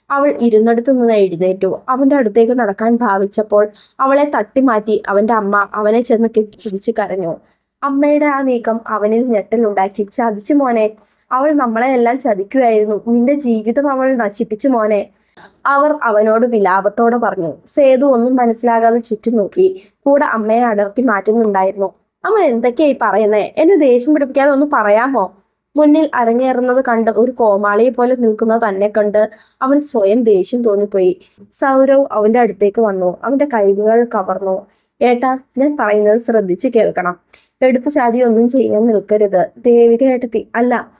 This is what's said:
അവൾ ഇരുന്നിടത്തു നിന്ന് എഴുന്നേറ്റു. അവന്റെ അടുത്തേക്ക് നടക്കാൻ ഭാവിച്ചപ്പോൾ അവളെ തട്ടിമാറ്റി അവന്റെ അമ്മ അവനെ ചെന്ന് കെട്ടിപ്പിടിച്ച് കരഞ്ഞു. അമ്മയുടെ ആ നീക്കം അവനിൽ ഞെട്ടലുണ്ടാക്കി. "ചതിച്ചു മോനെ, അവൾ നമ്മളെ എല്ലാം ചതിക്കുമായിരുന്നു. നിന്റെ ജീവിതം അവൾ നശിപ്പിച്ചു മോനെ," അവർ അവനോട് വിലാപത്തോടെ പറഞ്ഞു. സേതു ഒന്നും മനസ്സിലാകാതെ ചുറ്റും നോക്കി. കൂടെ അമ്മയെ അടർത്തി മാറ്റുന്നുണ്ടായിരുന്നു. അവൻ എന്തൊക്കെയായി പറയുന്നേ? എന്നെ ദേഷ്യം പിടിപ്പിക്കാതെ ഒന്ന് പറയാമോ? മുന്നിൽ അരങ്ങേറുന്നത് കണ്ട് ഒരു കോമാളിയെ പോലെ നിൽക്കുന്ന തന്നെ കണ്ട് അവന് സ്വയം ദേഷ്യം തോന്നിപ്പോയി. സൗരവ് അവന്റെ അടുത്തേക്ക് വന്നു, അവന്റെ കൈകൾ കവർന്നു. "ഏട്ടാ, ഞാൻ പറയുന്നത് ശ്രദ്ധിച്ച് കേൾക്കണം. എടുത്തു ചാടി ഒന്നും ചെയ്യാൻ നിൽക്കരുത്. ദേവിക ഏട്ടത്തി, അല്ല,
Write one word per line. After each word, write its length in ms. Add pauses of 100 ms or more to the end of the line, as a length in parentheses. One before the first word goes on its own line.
(100)
അവൾ 300
ഇരുന്നിടത്തു 520
നിന്ന് 220
എഴുന്നേറ്റു. 720
അവന്റെ 280
അടുത്തേക്ക് 360
നടക്കാൻ 440
ഭാവിച്ചപ്പോൾ 720 (320)
അവളെ 380
തട്ടിമാറ്റി 720
അവന്റെ 260
അമ്മ 400
അവനെ 260
ചെന്ന് 280
കെട്ടിപ്പിടിച്ച് 680
കരഞ്ഞു. 380 (460)
അമ്മയുടെ 440
ആ 160
നീക്കം 440
അവനിൽ 400
ഞെട്ടലുണ്ടാക്കി. 760 (100)
"ചതിച്ചു 420
മോനെ, 360 (420)
അവൾ 200
നമ്മളെ 340
എല്ലാം 320
ചതിക്കുമായിരുന്നു. 880
നിന്റെ 260
ജീവിതം 560
അവൾ 260
നശിപ്പിച്ചു 520
മോനെ," 380 (600)
അവർ 360
അവനോട് 440
വിലാപത്തോടെ 680
പറഞ്ഞു. 360 (140)
സേതു 400
ഒന്നും 300
മനസ്സിലാകാതെ 640
ചുറ്റും 380
നോക്കി. 460 (240)
കൂടെ 180
അമ്മയെ 360
അടർത്തി 420
മാറ്റുന്നുണ്ടായിരുന്നു. 880 (340)
അവൻ 160
എന്തൊക്കെയായി 600
പറയുന്നേ? 540
എന്നെ 200
ദേഷ്യം 380
പിടിപ്പിക്കാതെ 360
ഒന്ന് 220
പറയാമോ? 640 (400)
മുന്നിൽ 380
അരങ്ങേറുന്നത് 720
കണ്ട് 220
ഒരു 200
കോമാളിയെ 600
പോലെ 240
നിൽക്കുന്ന 540
തന്നെ 300
കണ്ട് 320 (320)
അവന് 180
സ്വയം 420
ദേഷ്യം 400
തോന്നിപ്പോയി. 580 (320)
സൗരവ് 600
അവന്റെ 280
അടുത്തേക്ക് 400
വന്നു, 440
അവന്റെ 200
കൈകൾ 600
കവർന്നു. 600 (360)
"ഏട്ടാ, 360 (200)
ഞാൻ 220
പറയുന്നത് 380
ശ്രദ്ധിച്ച് 500
കേൾക്കണം. 520 (420)
എടുത്തു 260
ചാടി 340
ഒന്നും 260
ചെയ്യാൻ 380
നിൽക്കരുത്. 600 (120)
ദേവിക 460
ഏട്ടത്തി, 520
അല്ല, 320 (120)